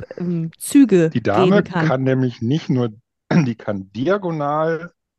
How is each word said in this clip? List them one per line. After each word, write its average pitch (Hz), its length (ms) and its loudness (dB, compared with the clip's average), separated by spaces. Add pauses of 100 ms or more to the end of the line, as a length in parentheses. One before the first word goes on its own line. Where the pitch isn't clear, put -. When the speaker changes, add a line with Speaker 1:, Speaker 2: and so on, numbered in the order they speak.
(180)
Speaker 1:
ähm, 170 400 -6
Züge 190 560 4
Speaker 2:
Die 120 100 -2
Dame 139 380 4
Speaker 1:
gehen - 20 0
kann. 165 240 -2
Speaker 2:
kann 131 160 0
nämlich 131 380 -2
nicht 135 280 -2
nur, 123 200 0 (400)
<clears throat> - 20 0
die 131 240 2
kann 98 360 -8
diagonal, 160 1040 -4 (260)